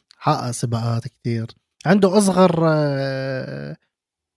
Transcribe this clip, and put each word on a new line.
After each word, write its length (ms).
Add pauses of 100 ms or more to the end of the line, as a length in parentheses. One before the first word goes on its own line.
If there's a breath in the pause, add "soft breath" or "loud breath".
(180)
حقق 340
سباقات 560
كتير. 400 (380)
عنده 320
أصغر، 520
آه، 1080 (600)